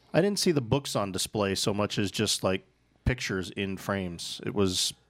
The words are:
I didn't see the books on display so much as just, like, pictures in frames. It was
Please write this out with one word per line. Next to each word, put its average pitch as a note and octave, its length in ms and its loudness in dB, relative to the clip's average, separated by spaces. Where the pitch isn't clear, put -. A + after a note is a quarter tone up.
I - 80 6
didn't G3+ 180 2
see F#3 120 4
the D3 100 4
books C3 340 -2
on G2+ 160 0
display G2 420 0
so G2+ 220 0
much G#2 240 -2
as G2+ 100 2
just, - 340 0
like, F#2+ 220 0
pictures G2+ 460 -2
in G2 260 -4
frames. F#2 680 -4
It G#2+ 120 -4
was F#2+ 400 2